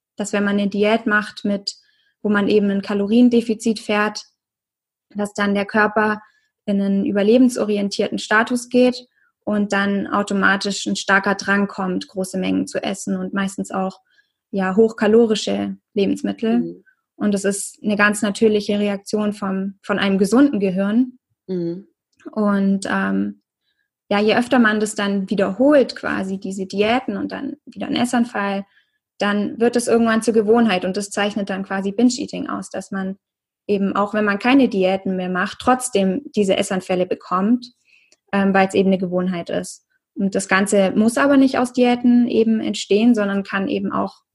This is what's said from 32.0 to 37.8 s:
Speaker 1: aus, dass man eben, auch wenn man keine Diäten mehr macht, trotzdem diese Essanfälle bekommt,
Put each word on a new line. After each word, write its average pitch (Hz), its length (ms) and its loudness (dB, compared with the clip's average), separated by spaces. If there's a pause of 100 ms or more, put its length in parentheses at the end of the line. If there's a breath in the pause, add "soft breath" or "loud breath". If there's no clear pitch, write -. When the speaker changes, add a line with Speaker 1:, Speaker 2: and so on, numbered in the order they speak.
Speaker 1:
aus, 196 220 -10
dass - 220 -10
man 190 260 -6 (480)
eben, 196 300 0
auch 208 180 -2
wenn 214 120 0
man 202 140 0
keine 254 280 4
Diäten 190 480 0
mehr 180 140 -4
macht, 185 300 -4
trotzdem 196 600 0 (140)
diese 196 220 2
Essanfälle 185 480 -2
bekommt, 196 600 -2 (640 soft breath)